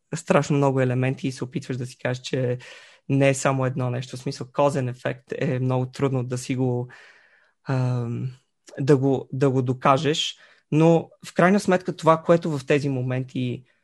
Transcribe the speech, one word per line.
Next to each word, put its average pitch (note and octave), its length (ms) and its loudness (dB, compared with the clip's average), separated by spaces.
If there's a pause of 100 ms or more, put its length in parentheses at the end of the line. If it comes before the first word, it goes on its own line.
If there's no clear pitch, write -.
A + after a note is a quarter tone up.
(140)
страшно D3+ 420 0
много C3+ 240 2
елементи B2+ 480 0
и B2+ 40 -6
се B2+ 120 -8
опитваш - 320 -8
да B2 100 -8
си - 120 -16
кажеш, B2+ 240 -4
че B2+ 360 -4 (500)
не C#3 200 4
е C3+ 60 4
само C3+ 320 0
едно B2+ 240 -4
нещо. B2+ 260 -8
В B2+ 40 -12
смисъл, C3+ 320 -8
козен C#3 360 2
ефект B2+ 500 -8
е C3+ 200 -2
много B2+ 280 0
трудно C3 380 -2
да B2 140 -6
си B2+ 180 -6
го, B2 320 -2 (800)
ам, B2 640 -2 (500)
да C#3 160 6
го, C3 360 0
да C#3 180 0
го B2+ 120 0
докажеш, C3+ 760 0 (360)
но D#3+ 380 4 (160)
в - 80 -18
крайна F#3 260 4
сметка F#3 360 -2
това, D#3+ 260 4
което E3+ 360 2
в B2+ 80 -12
тези D3 220 2
моменти B2+ 760 -4 (200)